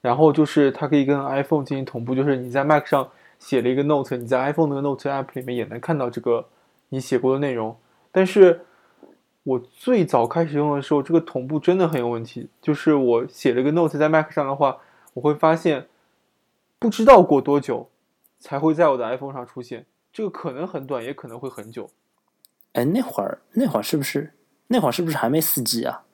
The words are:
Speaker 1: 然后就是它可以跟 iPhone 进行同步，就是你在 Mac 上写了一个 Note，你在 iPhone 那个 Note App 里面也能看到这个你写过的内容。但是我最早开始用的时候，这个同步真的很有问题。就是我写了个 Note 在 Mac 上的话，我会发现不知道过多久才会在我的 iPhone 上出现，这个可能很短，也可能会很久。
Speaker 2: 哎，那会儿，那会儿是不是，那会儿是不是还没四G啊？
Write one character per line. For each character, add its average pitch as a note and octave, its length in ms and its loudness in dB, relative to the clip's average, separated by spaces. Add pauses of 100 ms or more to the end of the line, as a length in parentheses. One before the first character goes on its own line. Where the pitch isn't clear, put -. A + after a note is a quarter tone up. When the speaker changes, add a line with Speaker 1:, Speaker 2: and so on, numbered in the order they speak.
Speaker 1:
然 B2 160 0
后 D#3 160 6
就 D3+ 120 4
是 C#3+ 260 2
它 C#3+ 160 -8
可 C#3+ 80 2
以 C#3 100 4
跟 C#3+ 200 0
iPhone C#3 380 -2
进 C#3 140 -6
行 C3 80 -6
同 A#2 180 -10
步， C3 120 -4
就 C3+ 80 0
是 C#3 140 2
你 B2+ 120 -8
在 C#3 140 -2
Mac D3 220 0
上 C3+ 260 -2 (260)
写 B2+ 240 -2
了 B2 80 0
一 B2+ 60 0
个 C#3+ 80 -2
Note， C#3+ 340 -2
你 A#2+ 80 -10
在 B2 140 -2
iPhone D3 280 -2
那 C#3+ 80 -4
个 C#3 60 -4
Note C#3 280 -4
App C3+ 240 -6
里 C3 80 -10
面 B2+ 140 -8
也 A2+ 100 -4
能 A2+ 140 -14
看 D#3+ 180 -4
到 B2 120 -4
这 A#2 100 -10
个 A#2+ 280 -2 (420)
你 C3 100 -6
写 C3 200 -2
过 B2+ 140 0
的 C3+ 60 -2
内 C#3 140 -4
容。 A2+ 240 -6 (340)
但 F#3+ 140 2
是 F#3 360 6 (840)
我 B2+ 160 -2
最 G#3 460 0
早 A#2+ 200 2
开 E3 200 -2
始 D3 120 -6
用 D3 180 0
的 C#3 60 -4
时 C#3+ 120 -2
候， C#3+ 100 2
这 E3 100 -4
个 E3 60 4
同 C3 260 -6
步 D3+ 140 -4
真 F3+ 180 2
的 F3+ 100 2
很 D#3 120 -2
有 A#2+ 80 -2
问 A#2 160 -4
题。 A#2 260 -14 (120)
就 D3+ 120 -2
是 D3+ 220 2
我 B2 320 2
写 - 260 0
了 B2+ 80 0
个 C#3+ 100 0
Note D#3+ 280 0
在 D3+ 100 4
Mac D#3 220 2
上 C#3+ 160 -2
的 C#3 80 -6
话， C#3 220 0 (360)
我 B2+ 80 -10
会 D3+ 140 2
发 D#3+ 200 2
现 D#3+ 320 -2 (920)
不 A#3 100 0
知 A3 160 0
道 A#3 160 12
过 C#3 180 4
多 C#3+ 200 0
久 B2 300 -6 (500)
才 - 180 -10
会 D#3 160 2
在 D#3+ 160 4
我 C3+ 80 0
的 A#2 80 -4
iPhone C3+ 280 -8
上 B2+ 120 -12
出 - 160 -16
现， A#2 240 -14 (260)
这 A3 120 -8
个 G3 80 -4
可 D#3 200 -10
能 C#3+ 140 -8
很 D3 220 -10
短， B2+ 160 -6
也 C3+ 100 -10
可 C#3 140 -16
能 A#2 120 -16
会 C3+ 80 -10
很 A2+ 240 -14
久。 A2+ 200 -12 (840)
Speaker 2:
哎， A#2+ 120 -2
那 G3 160 0
会 - 220 -6
儿， - 180 -8 (120)
那 A#3 160 0
会 A2 100 -2
儿 G2+ 40 -4
是 - 140 -4
不 C#3 40 -2
是， C#3+ 320 -6 (340)
那 A#3+ 140 0
会 D3 60 2
儿 - 40 2
是 F3+ 120 -4
不 E3 80 -2
是 D3 60 -4
还 A#2 120 -2
没 D#3 100 2
四 D#3+ 220 -2
G - 220 -4
啊？ - 200 -8 (100)